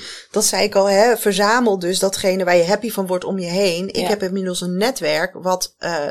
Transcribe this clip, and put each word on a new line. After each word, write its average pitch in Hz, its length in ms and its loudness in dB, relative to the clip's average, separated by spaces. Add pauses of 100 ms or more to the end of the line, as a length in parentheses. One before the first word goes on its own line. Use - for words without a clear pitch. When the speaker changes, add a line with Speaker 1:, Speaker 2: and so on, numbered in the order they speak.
(300)
Speaker 1:
dat 208 140 0
zei 196 180 0
ik 208 120 0
al, 196 140 4
hè, 214 280 4
verzamel 208 600 2
dus 180 200 -2
datgene 190 460 0
waar 180 120 4
je 170 80 6
happy 208 260 0
van 196 160 -4
wordt 180 180 -4
om 190 140 -4
je 175 80 -6
heen. 180 420 0
Ik - 80 -8
Speaker 2:
Ja. 175 120 -2
Speaker 1:
heb 208 140 0
inmiddels 185 380 -4
een 180 160 -4
netwerk 180 580 -2
wat, 185 440 -4
eh, 160 320 -4